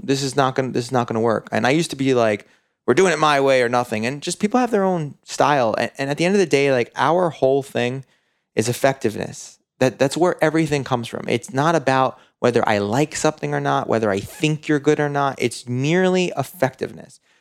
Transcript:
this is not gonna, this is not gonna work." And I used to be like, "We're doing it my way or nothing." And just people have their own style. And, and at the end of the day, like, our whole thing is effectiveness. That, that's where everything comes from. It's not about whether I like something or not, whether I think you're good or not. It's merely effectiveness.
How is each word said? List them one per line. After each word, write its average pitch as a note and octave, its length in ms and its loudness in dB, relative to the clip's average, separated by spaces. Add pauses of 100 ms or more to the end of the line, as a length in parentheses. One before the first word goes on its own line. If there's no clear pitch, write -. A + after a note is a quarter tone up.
this C3+ 200 0
is B2+ 120 -4
not C3 200 2
gonna, C3 160 -2
this B2 140 -2
is - 60 -14
not B2 160 0
gonna A2+ 140 -2
work." A2 300 0
And A2 140 0
I B2 40 2
used D#3+ 220 0
to D3+ 40 -10
be C3+ 180 0
like, A2 340 0 (380)
"We're A#2+ 100 4
doing F3+ 180 4
it D3+ 60 -2
my D3+ 200 4
way C3+ 220 4
or A#2+ 80 2
nothing." A#2+ 360 -2
And C#3 160 -6
just - 180 -8
people G#3 200 0
have A#3+ 120 0
their G3+ 120 2
own E3+ 400 -2
style. C3 540 0
And, A#2 200 -2
and C#3 120 -4
at C#3+ 80 -4
the D#3+ 80 0
end F#3+ 100 2
of G3+ 40 4
the F#3 60 2
day, C#3 280 2
like, A#2+ 240 0
our E3 320 2
whole C3+ 340 0
thing B2 400 -4 (520)
is G#2+ 140 0
effectiveness. - 880 -4 (220)
That, C3 180 2
that's C#3 180 0
where F3 280 0
everything D3+ 400 0
comes A#2+ 240 -4
from. - 200 -10
It's - 240 -2
not C#3+ 240 0
about C3 440 0 (200)
whether A#2 300 2
I G#2+ 80 2
like A2 380 0
something D#3 380 -2
or D3 60 -2
not, C#3 300 -2
whether A2 220 0
I G2 80 0
think D3+ 480 -4
you're D3+ 120 2
good D3 200 2
or D3 100 0
not. C#3+ 320 -2
It's - 260 -4
merely F3 680 2
effectiveness. - 840 -6 (220)